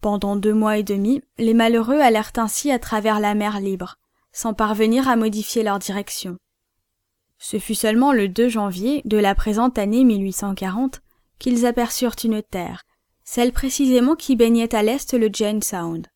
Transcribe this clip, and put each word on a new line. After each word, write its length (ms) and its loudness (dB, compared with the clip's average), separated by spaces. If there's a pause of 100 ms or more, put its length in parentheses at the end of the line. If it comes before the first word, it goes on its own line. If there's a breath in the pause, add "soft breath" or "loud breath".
Pendant 360 -2
deux 180 0
mois 240 2
et 40 -2
demi, 380 0 (180)
les 160 2
malheureux 440 4
allèrent 380 2
ainsi 340 -2
à 80 2
travers 420 -2
la 140 0
mer 260 -2
libre, 360 -6 (360)
sans 220 -4
parvenir 540 2
à 80 4
modifier 460 -2
leur 160 -2
direction. 600 -8 (1000)
Ce 200 -8
fut 160 -4
seulement 380 2
le 160 2
deux 200 2
janvier 560 -2
de 140 0
la 160 4
présente 420 0
année 280 2
mille 180 4
huit 100 -4
cent 220 -4
quarante 480 -4 (360)
qu'ils 280 0
aperçurent 580 -2
une 180 -2
terre, 420 -10 (400)
celle 280 0
précisément 600 2
qui 220 0
baignait 380 4
à 80 2
l'est 300 -2
le 180 2
Jane 300 -2
Sound. 560 -6